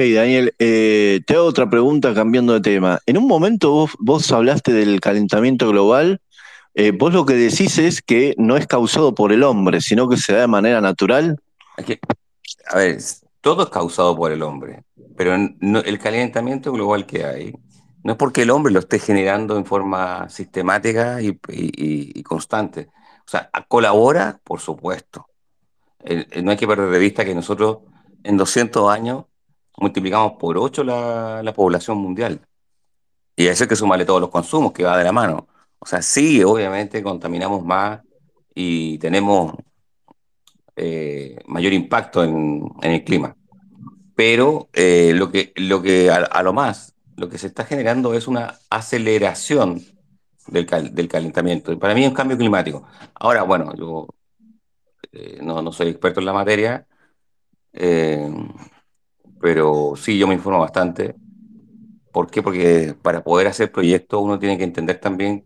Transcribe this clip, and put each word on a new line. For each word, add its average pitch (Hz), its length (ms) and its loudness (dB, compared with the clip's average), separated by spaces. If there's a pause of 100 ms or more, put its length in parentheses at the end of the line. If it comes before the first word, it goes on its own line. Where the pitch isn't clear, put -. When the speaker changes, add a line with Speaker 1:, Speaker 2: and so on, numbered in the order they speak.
(140)
Speaker 1:
Daniel, 123 440 2
eh, 110 680 2
te 147 80 2
hago 170 100 4
otra 135 240 2
pregunta 127 460 2
cambiando 117 400 2
de 110 80 2
tema. 92 420 2
En 135 140 2
un 254 80 2
momento 185 460 2
vos, 151 260 2
vos 139 340 0
hablaste 123 400 2
del 104 300 2
calentamiento 110 640 2
global. 123 540 4 (500)
Eh, 107 200 4
vos 147 200 4
lo 170 140 4
que 135 80 4
decís 120 420 2
es 165 240 2
que 127 380 2
no 117 180 4
es 147 100 0
causado 127 480 2
por 104 180 2
el 117 100 6
hombre, 95 400 2
sino 123 260 2
que 123 80 2
se 104 160 -2
da 107 80 4
de 123 60 4
manera 113 340 2
natural. 123 580 2 (380)
Speaker 2:
Es - 80 -14
que, - 160 -8 (680)
a 92 100 0
ver, 90 180 2 (460)
todo 165 220 2
es - 40 -6
causado 87 480 0
por 80 160 -2
el 78 100 -6
hombre, 67 400 -12 (320)
pero 90 200 0
n-, 95 260 -2
no, 104 200 0
el 101 180 -6
calentamiento 123 760 -4
global 104 320 -2
que 80 220 -8
hay 73 280 -10 (480)
no 113 100 -4
es 117 60 -6
porque 127 240 0
el 120 80 2
hombre 139 220 2
lo 95 60 4
esté 101 200 -2
generando 101 600 0
en 95 80 -6
forma 92 640 -4
sistemática 110 880 -2
y, 107 80 -2
y, 98 40 -2 (160)
y, - 680 -6
y - 40 -14
constante. - 680 -6 (380)
O - 20 -20
sea, - 240 -6
a-, - 140 -6
colabora, 117 760 2
por 82 180 -10
supuesto. - 680 -12 (720)
El, 82 280 -6
el, 87 160 -6
no 101 40 0
hay 104 60 0
que 110 100 -4
perder 101 220 0
de 90 100 2
vista 98 280 0
que 95 80 -4
nosotros 101 460 -2 (420)
en 101 160 0
doscientos 104 520 0
años 117 360 -4 (520)
multiplicamos 101 600 -2
por 85 180 -4
ocho 139 260 -2
la, 117 600 -6
la 110 100 -6
población 92 460 0
mundial. 98 420 -6 (960)
Y 87 100 2
a 90 60 4
eso 101 120 0
hay 113 40 -4
que 110 80 2
sumarle 92 300 2
todos 92 160 2
los 90 80 -6
consumos, 95 420 -2
que 90 120 -4
va 87 120 2
de 90 80 2
la 92 80 2
mano. 98 360 -2 (300)
O - 60 -20
sea, 90 160 -4
sí, 143 420 2
obviamente 101 600 0
contaminamos 90 600 -6
más 98 380 -2 (540)
y 82 440 -4
tenemos, 92 560 0 (1200)
eh, 73 720 -8
mayor 90 280 -2
impacto 92 500 0
en, 78 380 -2 (180)
en 82 120 0
el 82 120 -2
clima. 87 320 -2 (800)
Pero, 120 580 2
eh, 87 420 6
lo 92 160 0
que, 95 260 -2
lo 95 260 0
que 92 280 4
a, 85 140 4
a - 180 -2
lo 92 120 0
más, 127 400 -4 (220)
lo 87 120 -10
que 82 80 -16
se 95 120 -12
está 110 180 -10
generando 123 480 -2
es 117 120 -4
una 120 320 -6 (120)
aceleración 107 1120 -2 (640)
del 87 180 -2
cal-, 76 300 -4
del 85 140 -4
calentamiento. 82 600 -4
Y 82 60 -4
para 98 180 -2
mí 127 80 2
es 139 60 4
un 127 60 -2
cambio 131 240 -2
climático. 92 460 -2 (300)
Ahora, 113 280 0
bueno, 82 340 -2
yo, 82 320 -12 (1040)
eh, - 300 -18
no, 80 180 -6
no 80 100 -6
soy 85 180 -4
experto 90 320 -2
en 92 60 -4
la 95 60 -4
materia, 104 540 -2 (880)
eh, 78 560 0 (1080)
pero 78 580 0
sí, 104 220 -4
yo 98 80 2
me 95 80 2
informo 92 260 -2
bastante. 90 540 -2 (960)
¿Por 87 200 -4
qué? 87 120 -2
Porque 85 600 2
para 85 200 -2
poder 90 240 2
hacer 101 240 -2
proyectos 92 520 0
uno 101 160 -2
tiene 98 180 -2
que 90 80 -4
entender 87 340 -4
también 101 480 -4